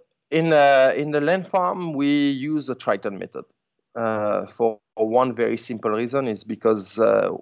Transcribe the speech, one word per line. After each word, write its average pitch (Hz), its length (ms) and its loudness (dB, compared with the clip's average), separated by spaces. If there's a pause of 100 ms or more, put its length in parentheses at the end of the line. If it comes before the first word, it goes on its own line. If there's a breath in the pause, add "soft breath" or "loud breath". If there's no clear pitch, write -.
(300)
in, 160 220 2
uh, 139 440 6
in 147 140 -4
the 147 100 0
land 175 280 0
farm, 180 460 -2
we 143 360 2
use 139 380 -4
the 123 80 -6
Triton 101 420 -4
method. 92 260 -12 (520)
Uh, 107 500 -2
for 110 320 -2 (180)
one 117 380 2
very 113 220 -2
simple 113 340 -6
reason 120 380 -4
is 104 160 -6
because, 110 540 -2
uh, 107 320 2 (120)